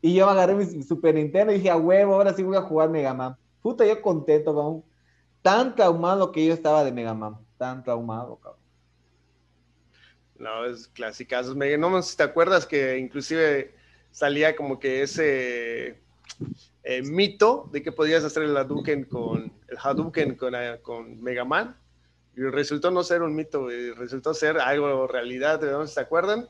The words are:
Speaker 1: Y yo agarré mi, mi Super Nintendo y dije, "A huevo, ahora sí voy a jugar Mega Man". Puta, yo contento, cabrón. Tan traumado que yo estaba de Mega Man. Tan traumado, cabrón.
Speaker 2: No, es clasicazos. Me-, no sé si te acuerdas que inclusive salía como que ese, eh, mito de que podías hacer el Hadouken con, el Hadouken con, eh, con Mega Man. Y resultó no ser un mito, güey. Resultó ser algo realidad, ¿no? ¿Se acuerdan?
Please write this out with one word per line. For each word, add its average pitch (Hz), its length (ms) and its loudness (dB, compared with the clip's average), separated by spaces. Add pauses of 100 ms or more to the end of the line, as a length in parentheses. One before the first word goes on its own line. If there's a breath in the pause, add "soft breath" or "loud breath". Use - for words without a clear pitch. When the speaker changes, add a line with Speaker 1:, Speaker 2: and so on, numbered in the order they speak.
Speaker 1:
Y 170 120 4
yo 190 160 6
agarré 190 260 6
mi, 202 100 0
mi 165 180 -8
Super 160 320 2
Nintendo 180 380 2
y 202 40 2
dije, 185 120 2
"A 170 80 4
huevo, 190 380 6
ahora 196 180 4
sí 190 100 -4
voy 190 140 0
a 190 60 2
jugar 160 260 2
Mega 143 240 0
Man". 127 240 -6 (240)
Puta, 226 240 2
yo 214 160 2
contento, 151 520 2
cabrón. 151 300 -4 (580)
Tan 226 340 2
traumado 180 560 2
que 156 140 0
yo 165 80 4
estaba 151 300 2
de 135 80 0
Mega 117 220 -6
Man. 107 240 -8 (200)
Tan 127 260 -8
traumado, 117 540 -6
cabrón. - 240 -20 (1800 soft breath)
Speaker 2:
No, 113 280 -8
es 120 220 -10
clasicazos. 123 680 -8
Me-, 143 220 0
no 180 240 0
sé 175 100 -8
si - 60 -14
te 160 60 2
acuerdas 165 420 4
que 131 340 0
inclusive 143 760 -2 (380 soft breath)
salía 151 440 2
como 139 240 -6
que 135 220 -2
ese, 123 1000 -2 (840 loud breath)
eh, 127 200 -4
mito 202 680 2
de 147 100 -6
que 156 100 -6
podías 156 320 2
hacer 156 200 -4
el 151 120 0
Hadouken 139 500 -2
con, 113 460 -6 (160)
el 127 140 -14
Hadouken 147 540 -2
con, 123 200 -6
eh, 120 260 -8
con 113 400 -14
Mega 123 220 -6
Man. 185 320 -2 (600)
Y 127 60 -8
resultó 143 500 -2
no 180 120 0
ser 170 200 0
un 156 120 -2
mito, 156 280 -4
güey. 120 300 -8
Resultó 123 400 -6
ser 156 260 0
algo 139 480 0
realidad, 127 540 -2
¿no? 147 260 -2
¿Se 147 120 -6
acuerdan? 190 500 -2